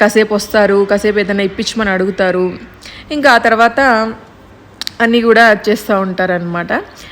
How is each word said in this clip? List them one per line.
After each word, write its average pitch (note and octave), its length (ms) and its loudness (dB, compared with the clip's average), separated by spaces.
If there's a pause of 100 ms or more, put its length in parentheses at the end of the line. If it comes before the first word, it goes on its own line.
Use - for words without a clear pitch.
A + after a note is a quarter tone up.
కాసేపు G#3+ 340 2
వస్తారు, G3+ 560 0
కాసేపు G#3 280 0
ఏదైనా G3+ 240 -2
ఇప్పించమని G3+ 480 -4
అడుగుతారు, F#3 600 -2 (600)
ఇంకా C#4+ 200 2
ఆ A#3 60 4
తర్వాత A3+ 420 2 (1200)
అన్నీ A#3 200 2
కూడా A3+ 360 6 (120)
చేస్తూ G3+ 320 0
ఉంటారనమాట. F3 720 -4 (400)